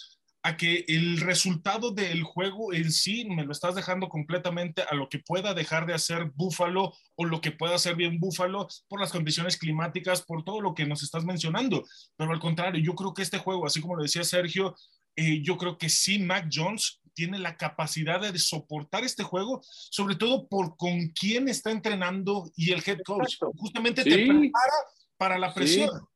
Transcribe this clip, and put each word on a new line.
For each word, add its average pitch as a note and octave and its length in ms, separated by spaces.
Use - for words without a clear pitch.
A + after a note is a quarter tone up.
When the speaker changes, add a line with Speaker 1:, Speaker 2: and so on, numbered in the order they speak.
Speaker 1:
a E3+ 120
que E3+ 320
el E3 320
resultado F#3 720
del F3 320
juego F#3+ 480
en E3 180
sí G#3+ 360
me E3+ 180
lo C#3 80
estás F3 240
dejando F#3 320
completamente F3 760
a D3+ 140
lo C#3 120
que - 120
pueda F#3+ 340
dejar E3 320
de E3+ 80
hacer E3 400
Buffalo F3+ 580
o E3+ 100
lo D#3+ 160
que D3+ 120
pueda E3+ 240
hacer F3 180
bien E3+ 240
Buffalo F#3 480
por G3 120
las F3+ 120
condiciones E3+ 440
climáticas, E3+ 640
por E3 200
todo G3+ 180
lo F#3+ 140
que E3 100
nos D3 200
estás E3 200
mencionando. F3 600
Pero D#3 160
al D#3+ 80
contrario, E3 440
yo F3 120
creo F#3+ 180
que F#3+ 80
este F#3 160
juego, F3+ 280
así D3+ 140
como F3 140
lo D#3+ 80
decía D#3+ 220
Sergio, F3+ 500
eh, D#3 300
yo F3 120
creo F3 220
que D#3+ 100
sí F#3+ 300
Mac F#3 340
Jones F#3 480
tiene F3+ 240
la F3 180
capacidad D#3+ 640
de G3+ 200
soportar D3+ 640
este B3 180
juego, G3 400
sobre - 540
todo B3 320
por F#3+ 280
con F3 340
quién A#3 380
está A3 220
entrenando F#3+ 880
y E3+ 160
el E3+ 120
head G3 220
coach. G#3 280
Speaker 2:
Exacto. - 240
Speaker 1:
Justamente A3+ 440
Speaker 3:
Sí. C4+ 80
Speaker 1:
te G3 160
prepara C#4 460
para F#3 220
la F#3 120
Speaker 3:
Sí. - 40
Speaker 1:
presión. F#3 360